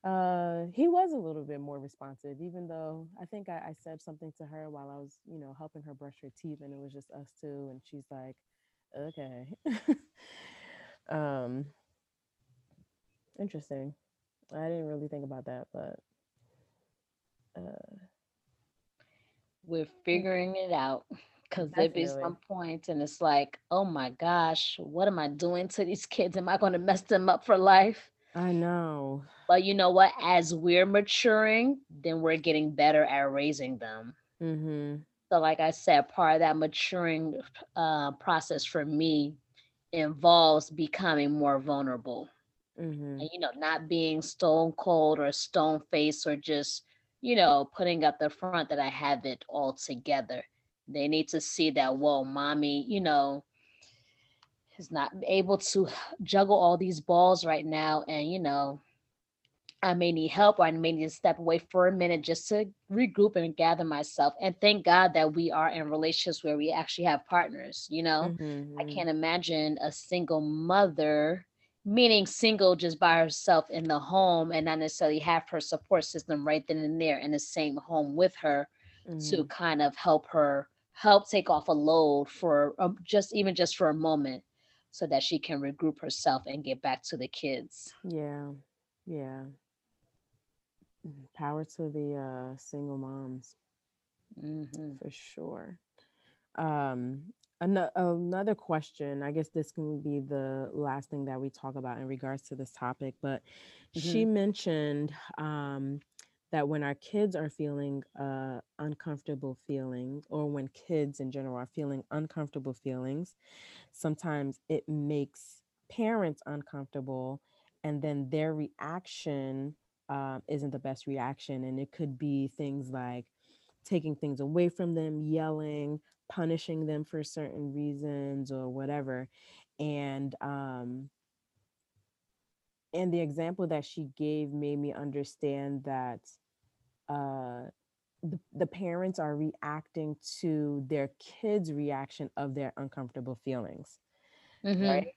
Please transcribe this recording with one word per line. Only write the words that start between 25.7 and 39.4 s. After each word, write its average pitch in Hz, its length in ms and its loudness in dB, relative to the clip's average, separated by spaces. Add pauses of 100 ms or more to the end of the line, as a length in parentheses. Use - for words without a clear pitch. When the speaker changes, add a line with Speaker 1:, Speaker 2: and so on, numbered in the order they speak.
Speaker 2:
these 196 200 -4
kids? 185 320 -2
Am 180 120 -4
I 190 80 2
gonna 185 220 2
mess 185 220 2
them 190 280 4
up - 160 4
for 208 120 8
life?" 190 540 8 (240)
Speaker 1:
I 175 180 0
know. 156 720 -2 (220)
Speaker 2:
But 185 160 6
you 196 100 2
know 190 160 6
what? 185 320 10
As 170 320 4
we're 175 320 6
maturing, 220 1040 4
then 160 320 -4
we're 160 160 4
getting 151 380 2
better 151 300 6
at 139 260 0
raising 139 460 -2
them. 113 380 -12 (260)
Speaker 1:
Mm-hmm. 151 600 -4 (280)
Speaker 2:
So 175 80 6
like 156 200 2
I 160 120 4
said, 147 380 4
part 160 260 4
of 160 40 4
that 156 180 4
maturing, 160 840 -2 (340)
uh, 151 380 0
process 160 520 -2
for 151 200 -2
me 151 500 2 (560)